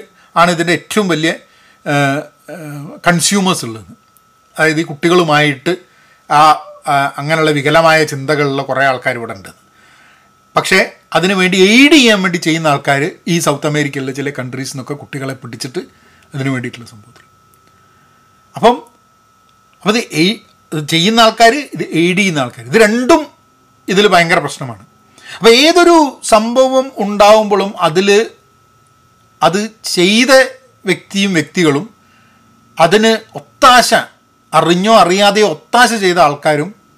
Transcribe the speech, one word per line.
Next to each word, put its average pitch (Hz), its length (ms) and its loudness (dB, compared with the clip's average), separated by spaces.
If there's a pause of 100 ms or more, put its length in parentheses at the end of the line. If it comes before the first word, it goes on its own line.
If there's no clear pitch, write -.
(360)
ആണ് 175 140 2
ഇതിൻ്റെ 170 220 -2
ഏറ്റവും 190 360 -4
വലിയ, 160 240 -2 (520)
ഏഹ്, 143 360 -2 (300)
ഏഹ്, 147 340 -16 (220)
കൺസ്യൂമേഴ്സ് 180 580 0
ഉള്ളത്. 110 280 -14 (640)
അതായത് 156 240 0
ഈ - 20 -2
കുട്ടികളുമായിട്ട് 156 920 0 (580)
ആ, 151 120 4 (440)
ആ, 147 80 -2 (220)
അങ്ങനെയുള്ള 156 340 -2
വികലമായ 156 540 2
ചിന്തകളുള്ള 143 580 -4
കുറേ 135 220 -4
ആൾക്കാർ 131 300 -2
ഇവിടെ 113 200 -12
ഉണ്ട്. 95 140 -20 (1080)
പക്ഷേ 185 220 0 (340)
അതിനു 175 220 -2
വേണ്ടി 185 240 0
എയ്ഡ് 240 340 6
ചെയ്യാൻ 233 300 4
വേണ്ടി 180 160 -2
ചെയ്യുന്ന 160 300 -2
ആൾക്കാർ 143 420 -2 (180)
ഈ 170 100 0
സൗത്ത് 147 280 -2
അമേരിക്കയിലെ 139 460 -4
ചില 139 180 -8
കൺട്രീസിൽ 131 420 -12
നിന്നൊക്കെ 139 220 -12
കുട്ടികളെ 135 400 -12
പിടിച്ചിട്ട് 127 440 -14 (560)
അതിന് 139 160 -4
വേണ്ടിയിട്ടുള്ള 120 360 -8
സംഭവത്തിൽ. 110 360 -20 (1300)
അപ്പം, 240 180 2 (1080)
അപ്പം 190 80 -4
ഇത് 220 120 -2 (100)
എയ്-, 185 260 -2 (340)
ഇത് 151 160 -8
ചെയ്യുന്ന 196 320 0
ആൾക്കാർ, 226 320 4 (200)
ഇത് 160 200 -8
എയ്ഡ് 170 260 0
ചെയ്യുന്ന 180 220 -2
ആൾക്കാർ, 120 240 -10
ഇത് 143 160 0
രണ്ടും 247 460 2 (640)
ഇതിൽ 208 200 2
ഭയങ്കര 170 300 2
പ്രശ്നമാണ്. 131 460 -10 (540)
അപ്പം 220 120 4
ഏതൊരു 320 720 4
സംഭവം 262 720 0
ഉണ്ടാവുമ്പോഴും 208 840 2
അതിൽ 175 280 0 (1300)
അത് 202 280 0 (140)
ചെയ്ത 214 480 0 (520)
വ്യക്തിയും 196 500 -4
വ്യക്തികളും 156 600 -2 (840)
അതിന് 214 340 2 (220)
ഒത്താശ, 247 600 2 (580)
അറിഞ്ഞോ 175 400 2
അറിയാതെയോ 202 560 4
ഒത്താശ 226 460 0
ചെയ്ത 185 240 -2
ആൾക്കാരും 151 560 0 (240)